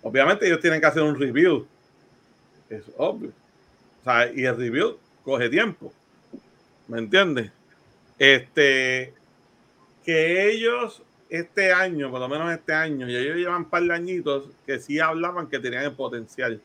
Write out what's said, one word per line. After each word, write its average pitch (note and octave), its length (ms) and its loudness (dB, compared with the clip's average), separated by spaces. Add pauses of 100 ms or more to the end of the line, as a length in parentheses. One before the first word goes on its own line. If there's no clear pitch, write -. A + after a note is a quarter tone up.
Obviamente C#3 440 2
ellos E3+ 140 4
tienen D#3+ 200 2
que D#3 80 4
hacer D#3 160 2
un D3 160 0
review. C#3 460 2 (1040)
Es G#2+ 140 -14 (140)
obvio. G3 340 -6 (720)
O - 20 -20
sea, B2 280 2
y C3 140 -4
el B2 120 0
review B2+ 400 -2 (260)
coge B2 260 0
tiempo. F#3 440 -2 (920)
¿Me A#2 120 -8
entiendes? B2+ 520 0 (680)
Este, C3 960 2 (920)
que E3+ 480 2
ellos A3+ 500 -4 (280)
este F3+ 420 0
año, F3 400 0
por B2+ 80 -6
lo B2+ 80 -4
menos D#3 240 -4
este D#3+ 220 -4
año, D3+ 360 -2
y B2 60 -4
ellos C#3 220 -2
llevan F3 260 -4
un D#3+ 60 -14
par F3 140 0
de F3 100 0
añitos E3+ 560 -4 (160)
que C3+ 140 -4
sí C#3+ 200 -4
hablaban E3 480 -2
que C3 120 -6
tenían B2 240 -6
el C#3+ 100 -6
potencial. A#2+ 720 -8